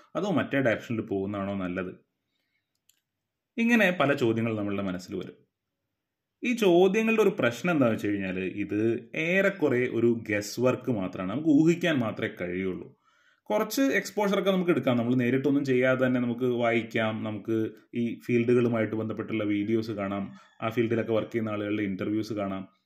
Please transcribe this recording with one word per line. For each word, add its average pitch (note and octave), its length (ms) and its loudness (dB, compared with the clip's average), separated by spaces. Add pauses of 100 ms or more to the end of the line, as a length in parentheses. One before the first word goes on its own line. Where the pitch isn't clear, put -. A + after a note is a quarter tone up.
(160)
അതോ G#2+ 160 -2
മറ്റേ C3+ 300 0
ഡയറക്ഷനിൽ A2 400 0
പോകുന്നതാണോ G2 540 -4
നല്ലത്? F2+ 400 -4 (1600)
ഇങ്ങനെ A#3 420 4
പല C#3+ 140 4
ചോദ്യങ്ങൾ A2+ 420 0
നമ്മളുടെ G2+ 280 -2
മനസ്സിൽ F#2 320 -6
വരും. - 220 -10 (1040)
ഈ A#3+ 100 0
ചോദ്യങ്ങളുടെ A3 680 4
ഒരു F#3+ 180 4
പ്രശ്നം C3+ 320 0
എന്താണെന്ന് B2 240 4
വെച്ച് G#2+ 120 -4
കഴിഞ്ഞാൽ F#2+ 320 -2
ഇത് G#2 760 -2
ഏറെക്കുറെ D#3+ 760 0
ഒരു A#2 380 2
ഗസ് G#2 300 -4
വർക്ക് B2 320 0
മാത്രമാണ്. F#2 400 -4
നമുക്ക് D3+ 180 -2
ഊഹിക്കാൻ D#3+ 460 4
മാത്രമേ A2 340 -2 (120)
കഴിയുള്ളൂ. F2+ 580 -6 (500)
കുറച്ച് G#3+ 320 0
എക്സ്പോഷറൊക്കെ G3 680 0
നമുക്ക് F3+ 200 2
എടുക്കാം. C3 260 2
നമ്മൾ A#2+ 180 2
നേരിട്ടൊന്നും C3+ 500 2
ചെയ്യാതെ B2+ 400 4
തന്നെ B2+ 160 2
നമുക്ക് A#2+ 240 -2
വായിക്കാം, A2+ 800 0
നമുക്ക് A2 460 -2 (260)
ഈ A#2 240 -4
ഫീൽഡുകളുമായിട്ട് A#2 760 2
ബന്ധപ്പെട്ടുള്ള A2 480 -4
വീഡിയോസ് G#2+ 480 0
കാണാം, G2 420 -6 (280)
ആ A2+ 80 -2
ഫീൽഡിലൊക്കെ A2+ 440 0
വർക്ക് G#2+ 180 -2
ചെയ്യുന്ന A2 180 -2
ആളുകളുടെ G#2 340 -4
ഇന്റർവ്യൂസ് G#2 500 -4
കാണാം. F#2+ 520 -8